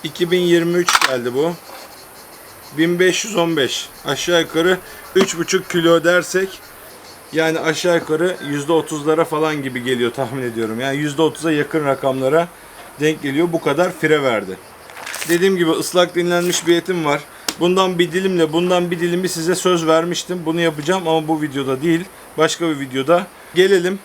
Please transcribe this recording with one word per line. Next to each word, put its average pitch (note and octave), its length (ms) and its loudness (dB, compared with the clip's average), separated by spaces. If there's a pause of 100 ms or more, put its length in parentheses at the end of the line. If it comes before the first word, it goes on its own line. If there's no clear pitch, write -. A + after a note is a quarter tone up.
İki E3+ 260 -4
bin F3+ 100 2
yirmi E3+ 380 2
üç - 300 2
geldi B2 260 -2
bu. D#3+ 180 0 (1300)
Bin E3+ 200 2
beş F3+ 260 2
yüz G#3+ 120 -6
on E3 200 2
beş. - 320 -2 (160)
Aşağı E3 360 0
yukarı E3+ 380 0 (380)
üç F#3 220 2
buçuk E3+ 320 -2
kilo E3 340 4
dersek, F3+ 440 2 (840)
yani D#3+ 280 0
aşağı D#3+ 340 0
yukarı E3 420 0 (120)
yüzde C#3+ 240 -2
otuzlara D#3 520 0
falan D3+ 380 -2
gibi B2 200 -6
geliyor A#2+ 300 0
tahmin C3 300 -4
ediyorum. A2+ 380 -4
Yani C3+ 160 -2
yüzde D3 260 -2
otuza D#3 300 0
yakın D3 320 0
rakamlara C3+ 640 2 (520)
denk D#3 220 0
geliyor. D3+ 300 0
Bu E3 80 0
kadar E3 320 0
fire D3+ 300 2
verdi. G2+ 360 -2 (720)
Dediğim F3+ 280 2
gibi E3 140 2
ıslak E3+ 440 2
dinlenmiş F3 520 0
bir E3+ 100 4
etim E3+ 280 -2
var. D3 160 0 (400)
Bundan F3+ 380 2
bir F3 140 2
dilimle F3+ 400 0
bundan F3 380 0
bir E3+ 100 -4
dilimi F3 280 -2
size E3 260 -2
söz F3 320 0
vermiştim. E3+ 600 0
Bunu E3 140 -2
yapacağım E3 480 -2
ama D#3+ 200 0
bu D#3 140 -2
videoda C3+ 400 -4
değil. E3 220 0 (340)
Başka D#3+ 300 0
bir D3 120 -4
videoda. C#3 460 0 (280)
Gelelim. F#3 500 4